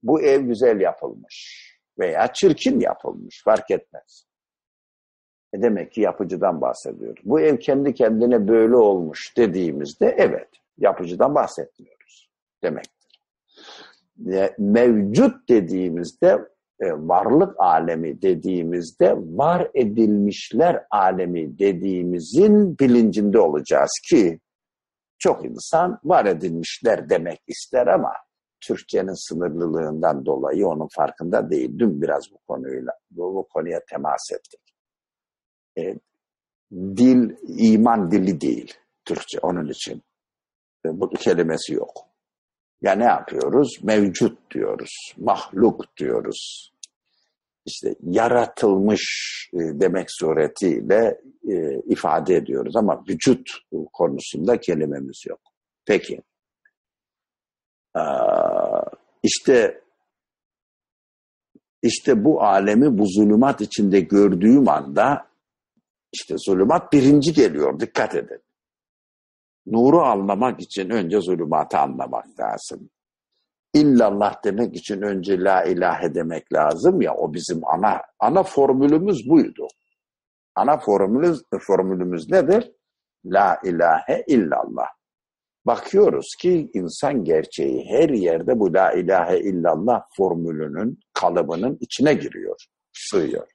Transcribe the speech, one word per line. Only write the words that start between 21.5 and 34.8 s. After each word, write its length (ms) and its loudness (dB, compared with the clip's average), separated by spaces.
dediğimizin 1160 2
bilincinde 640 4
olacağız 520 2
ki 300 4
çok 280 -2
insan 580 -2
var 220 2
edilmişler 840 -2
demek 380 -2
ister 400 -2
ama 240 2
Türkçenin 680 -6
sınırlılığından 960 -4
dolayı 420 -2
onun 280 -4
farkında 540 -4
değil. 300 -4
Dün 220 0
biraz 220 -4
bu 40 -20
konuyla, 460 -10
bu, 240 -8
bu 120 -8
konuya 320 -6
temas 440 -6
ettik. 280 -18